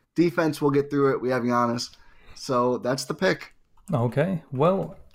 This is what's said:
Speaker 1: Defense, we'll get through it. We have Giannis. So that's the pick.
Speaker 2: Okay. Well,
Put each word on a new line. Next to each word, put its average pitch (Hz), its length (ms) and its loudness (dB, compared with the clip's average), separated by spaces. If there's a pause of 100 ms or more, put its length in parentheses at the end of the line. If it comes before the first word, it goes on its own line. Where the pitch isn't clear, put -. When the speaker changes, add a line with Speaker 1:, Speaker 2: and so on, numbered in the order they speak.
(160)
Speaker 1:
Defense, 160 460 2
we'll 143 100 4
get 139 180 0
through 139 220 2
it. 120 100 -2
We 123 80 -2
have 127 140 0
Giannis. 120 460 0 (460)
So 123 420 0
that's 123 260 -2
the - 100 -8
pick. 180 400 -2 (400)
Speaker 2:
Okay. 147 500 0 (100)
Well, 170 440 0 (180)